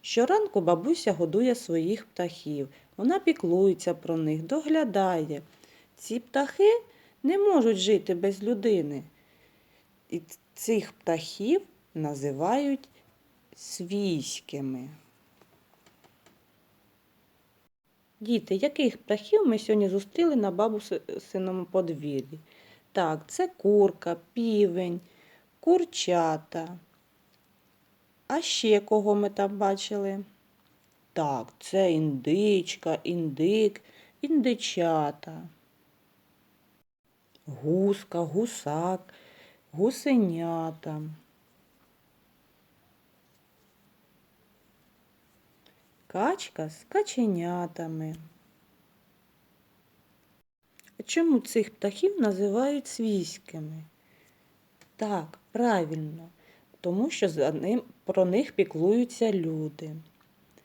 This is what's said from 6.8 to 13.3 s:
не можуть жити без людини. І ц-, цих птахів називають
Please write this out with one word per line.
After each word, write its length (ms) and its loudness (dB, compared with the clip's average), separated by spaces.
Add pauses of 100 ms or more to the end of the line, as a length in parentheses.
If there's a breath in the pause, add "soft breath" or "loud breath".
не 140 2
можуть 400 4
жити 380 2
без 280 -2
людини. 600 0 (1040 soft breath)
І 100 -6
ц-, 200 -20 (140)
цих 380 -2
птахів 720 -2 (320)
називають 960 -2 (680 soft breath)